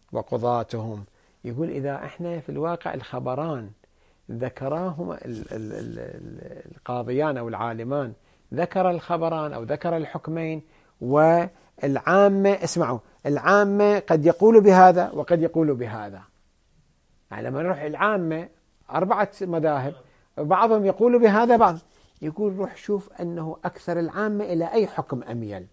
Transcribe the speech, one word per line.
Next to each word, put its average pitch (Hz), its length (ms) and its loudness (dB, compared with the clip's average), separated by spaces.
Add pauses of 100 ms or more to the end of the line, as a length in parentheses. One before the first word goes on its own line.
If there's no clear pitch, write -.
(120)
وقضاتهم. 113 920 -4 (400)
يقول: 127 260 -6
إذا 139 260 -6
إحنا 170 440 -10
في 147 100 -16
الواقع 165 440 -6
الخبران 127 760 -8 (600)
ذكراهما 151 960 -8
ال-، 110 280 -12
ال-، 107 200 -10
ال-، 113 260 -12
ال-، - 760 -16
القاضيان 123 600 -4
أو 117 100 -8
العالمان، 117 680 -6 (400)
ذكر 180 360 0
الخبران 160 640 -4
أو 117 100 -10
ذكر 156 340 -4
الحكمين، 160 640 -8 (400)
والعامة، 170 1500 2 (140)
اسمعوا، 127 360 -2 (260)
العامة 202 760 2
قد 160 260 2
يقول 208 360 8
بهذا 185 500 8
وقد 156 300 0
يقول 160 320 2
بهذا. 107 480 -8 (1120)
يعني 110 160 -8
لما 131 140 -4
نروح 180 200 -4
العامة 165 680 -2 (400)
أربعة 196 420 0 (100)
مذاهب، 151 540 -2 (420)
بعضهم 196 480 2
يقول 233 340 4
بهذا، 233 380 6
بعض 185 200 4 (440)
يقول: 190 340 -4
روح 190 220 -8
شوف 202 320 -6 (120)
أنه 170 440 -8
أكثر 170 340 -6
العامة 208 440 -4
إلى 165 280 -2
أي 220 160 2
حكم - 360 -6
أميل. 104 500 -10